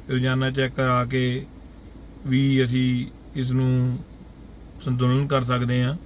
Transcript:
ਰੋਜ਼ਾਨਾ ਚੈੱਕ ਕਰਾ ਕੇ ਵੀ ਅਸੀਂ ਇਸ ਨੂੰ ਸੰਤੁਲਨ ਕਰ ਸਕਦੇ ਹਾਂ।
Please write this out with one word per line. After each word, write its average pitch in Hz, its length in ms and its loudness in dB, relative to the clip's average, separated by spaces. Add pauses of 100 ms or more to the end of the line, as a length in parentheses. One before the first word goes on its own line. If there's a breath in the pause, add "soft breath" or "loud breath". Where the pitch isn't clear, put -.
(120)
ਰੋਜ਼ਾਨਾ 131 400 2
ਚੈੱਕ 131 220 0
ਕਰਾ 127 320 2
ਕੇ 127 400 0 (840)
ਵੀ 135 360 4
ਅਸੀਂ 127 440 2 (280)
ਇਸ 127 160 -2
ਨੂੰ 127 480 2 (840)
ਸੰਤੁਲਨ 127 460 2
ਕਰ 135 140 2
ਸਕਦੇ 123 420 0
ਹਾਂ। 139 220 0